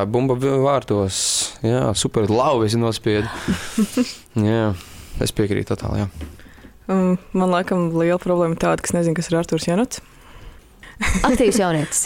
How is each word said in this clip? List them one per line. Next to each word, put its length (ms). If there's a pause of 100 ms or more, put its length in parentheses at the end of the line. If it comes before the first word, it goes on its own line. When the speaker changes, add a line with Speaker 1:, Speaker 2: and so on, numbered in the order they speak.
Speaker 1:
bumba 320
vi-, 140 (100)
vārtos. 560 (400)
Jā, 380
super, 340
lauvi 380
es 100
nospiedu. 480 (680)
Speaker 2:
<laughs> 600
Speaker 1:
Jā, 180 (480)
es 160
piekrītu 400
totāli, 300
jā. 40 (760)
Speaker 3:
Um, 320 (160)
man 180
laikam 400
liela 320
problēma 320
tāda, 240
ka 80
es 80
nezinu, 240
kas 80
ir 140
Artūrs 260
Janots. 320 (1300)
Speaker 2:
Aktīvs 320
jaunietis. 480